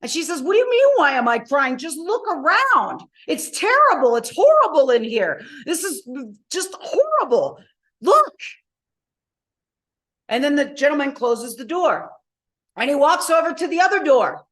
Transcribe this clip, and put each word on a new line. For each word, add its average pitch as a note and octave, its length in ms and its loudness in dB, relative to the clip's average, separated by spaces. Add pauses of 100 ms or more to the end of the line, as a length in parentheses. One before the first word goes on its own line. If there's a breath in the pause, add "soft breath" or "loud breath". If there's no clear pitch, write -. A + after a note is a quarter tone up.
And A#3+ 80 -10
she E4 120 -6
says, D#4+ 200 -6
What D#4 100 -4
do G#4+ 60 4
you B4 120 2
mean, B4+ 160 4 (100)
why D4 160 -2
am B3 160 -2
I A#3 100 0
crying? B3+ 380 -2
Just D4+ 220 -12
look G#4 300 -6
around. E4+ 720 0 (240 soft breath)
It's - 240 -6
terrible. G4+ 680 2
It's A#3 180 -6
horrible G#4 560 4
in A#3+ 140 2
here. G#3 380 -4 (240 loud breath)
This D#4+ 180 -4
is F#4+ 240 -10 (420)
just F#4 300 -6
horrible. C#4 800 0 (420 soft breath)
Look. D#4 340 2 (1900)
And B3 140 -2
then C#4+ 120 0
the C#4+ 120 2
gentleman C#4+ 460 -2
closes A#3 440 -4
the B3+ 80 -16
door D4+ 460 -2 (680)
and A3+ 120 -4
he C#4+ 60 0
walks D4+ 360 2
over D#4+ 220 2
to E4+ 140 -6
the E4+ 140 -2
other F#4+ 220 2
door B3 500 2